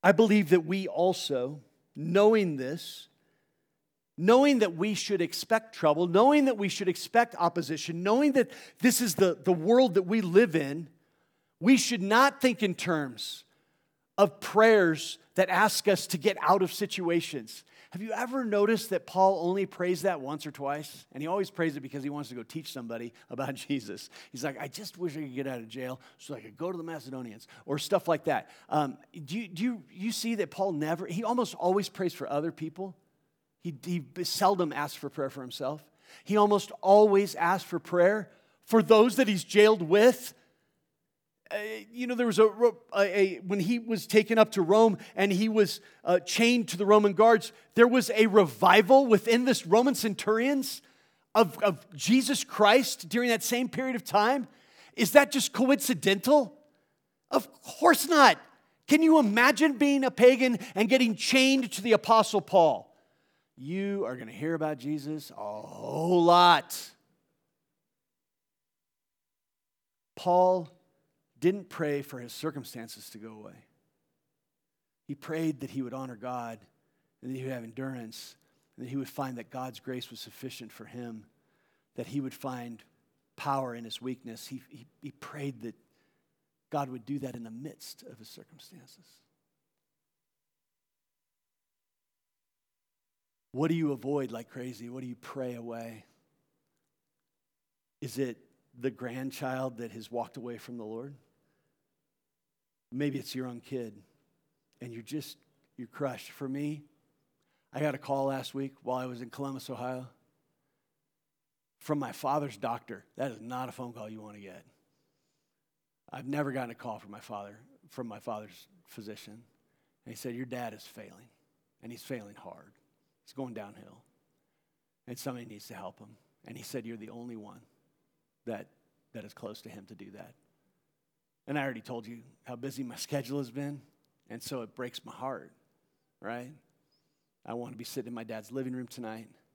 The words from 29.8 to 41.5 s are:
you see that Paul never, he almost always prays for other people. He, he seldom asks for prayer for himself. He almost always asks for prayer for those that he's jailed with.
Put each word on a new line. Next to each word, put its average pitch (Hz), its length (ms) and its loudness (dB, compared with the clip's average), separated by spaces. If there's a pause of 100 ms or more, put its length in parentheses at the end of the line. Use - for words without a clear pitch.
you 196 200 -6
see 233 240 -4
that 190 160 -4
Paul 190 220 -2
never, 156 320 -4
he 185 180 -6
almost 226 320 -2
always 185 340 0
prays 180 240 -6
for - 160 -10
other 151 220 -2
people. 170 440 -12 (640)
He, 165 140 -8 (100)
he 175 380 -6
seldom 185 500 0
asks 143 220 -6
for 143 140 -10
prayer 135 200 -6
for 139 120 -14
himself. 131 420 -10 (400)
He 208 140 0
almost 208 340 4 (100)
always 202 540 6
asks 170 340 -2
for 175 80 -6
prayer 180 540 2 (340)
for 226 160 6
those 220 360 6
that 254 100 4
he's 190 160 0
jailed 208 380 4
with. 208 520 4 (1160)